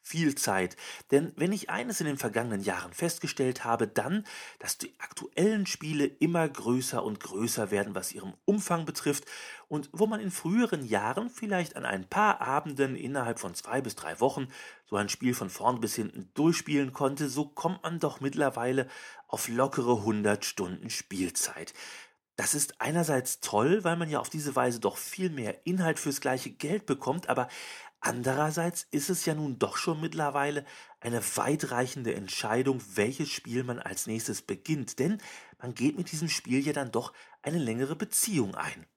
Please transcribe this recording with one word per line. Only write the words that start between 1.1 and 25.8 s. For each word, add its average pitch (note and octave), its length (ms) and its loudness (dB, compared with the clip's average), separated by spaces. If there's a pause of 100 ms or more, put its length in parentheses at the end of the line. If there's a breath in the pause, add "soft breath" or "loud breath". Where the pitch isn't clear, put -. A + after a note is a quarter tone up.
Denn D3 260 6
wenn F3+ 160 2
ich - 160 -4
eines A3 320 -2
in D#3 60 0
den C#3+ 100 0
vergangenen A2+ 460 0
Jahren F2+ 320 -4
festgestellt C#3 720 0
habe, A#2 220 2
dann, D#3 380 0 (340 loud breath)
dass - 200 -6
die - 200 -12
aktuellen G3+ 680 0
Spiele D3+ 400 0
immer E3 420 4
größer B2+ 560 0
und G#2+ 160 -4
größer G#2+ 500 -2
werden, G2 240 2
was F#2 180 -4
ihren F#2+ 200 -12 (140)
Umfang F3+ 400 2
betrifft, - 400 -2 (420 loud breath)
und D3+ 240 -4
wo F#3+ 140 4
man G#3+ 140 0
in G3+ 100 -2
früheren F#3 520 2
Jahren A2+ 460 0
vielleicht G3 480 -2
an B2+ 80 -8
ein F#3 240 -2
paar G#3 320 4
Abenden C3+ 560 0
innerhalb B2 420 -2
von F2 160 -8
zwei B2 280 -2
bis A#2+ 140 -6
drei D#2+ 220 -8
Wochen C3 300 2 (380 loud breath)
so G#2 100 -2
ein G2+ 140 2
Spiel B2 240 0
von G2 160 -4
vorn A#2+ 280 2
bis A2 160 -2
hinten G#2 380 -6
durchspielen D3 640 2
konnte, C#3+ 340 0
so C#3 160 0
kommt E3+ 380 -4
man E3 160 -4
doch D#3+ 220 -2
mittlerweile C3 680 0 (380 loud breath)
auf - 200 -4
lockere A#2+ 580 4
hundert G#2 420 4
Stunden F#2 420 -4
Spielzeit. - 840 -4 (600 loud breath)
Das - 180 2
ist - 260 -2
einerseits D3 600 2
toll, D#3 440 4
weil E3+ 120 2
man E3+ 120 -2
ja D3 120 0
auf - 100 -4
diese C#3+ 260 -2
Weise B2 240 4
doch G2+ 160 2
viel - 320 -2
mehr B2+ 380 -4
Inhalt E3+ 320 2